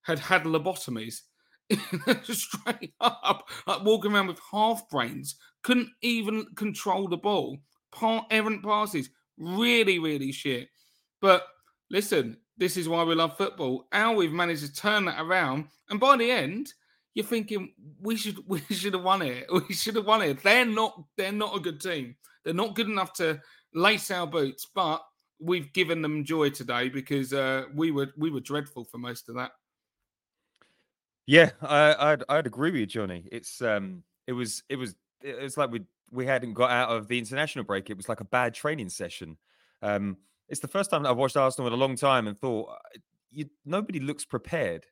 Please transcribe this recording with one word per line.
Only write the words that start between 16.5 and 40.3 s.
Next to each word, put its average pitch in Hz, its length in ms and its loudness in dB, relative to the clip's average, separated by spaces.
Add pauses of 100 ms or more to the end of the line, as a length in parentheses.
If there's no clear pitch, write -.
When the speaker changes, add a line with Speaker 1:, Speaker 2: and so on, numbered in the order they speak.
Speaker 1:
you're 214 100 -2
thinking, 208 480 -4 (280)
"We 214 160 -2
should, 214 260 -6
<laughs> - 40 -18
we 185 140 -2
should 185 340 -4
have 185 80 -2
won 185 200 2
it. 127 240 -4 (220)
We 190 60 -6
should 208 220 -2
have 214 100 0
won 220 160 6
it." 143 200 0
They're 233 240 8
not, 214 360 0 (140)
they're 196 160 -2
not 208 240 -2
a 196 40 -2
good 156 200 -6
team. 143 360 -6 (280)
They're 165 100 -2
not 202 200 0
good 214 140 0
enough 196 260 -2
to 160 260 -2 (320)
lace 190 380 4
our 180 160 -2
boots, 143 480 -2
but 160 280 0 (380)
we've 160 320 -2
given 165 300 0
them 151 220 -2
joy 151 260 0
today 123 380 -4
because, 135 440 -4
uh, 131 320 0 (100)
we 160 160 0
were, 139 260 -2
we 156 140 -2
were 139 100 -4
dreadful 143 440 -8
for - 140 -16
most 120 300 -12
of 117 60 -12
that. 123 160 -8 (1800)
Speaker 2:
Yeah, 160 240 10 (120)
I, 147 500 6
I'd, 147 160 0
I'd 147 180 2
agree 123 240 -2
with 165 100 -2
you, 107 60 0
Johnny. 92 460 -6
It's, - 300 -14
um, 98 420 -2 (220)
it 127 60 -6
was, 120 360 -6
it 135 80 -6
was, 123 180 -8 (280)
it 131 200 -10
was 135 140 -8
like 139 140 0
we, 117 100 -4 (340)
we 127 120 -4
hadn't 123 280 0
got 123 160 4
out 120 200 2
of 110 180 -2
the 123 100 0
international 131 460 -4
break. 98 260 -4
It 104 60 -6
was 98 120 -12
like 113 120 -4
a 113 40 -10
bad 120 300 0
training 147 360 -6
session. 80 460 -10 (460)
Um, 101 340 -2 (320)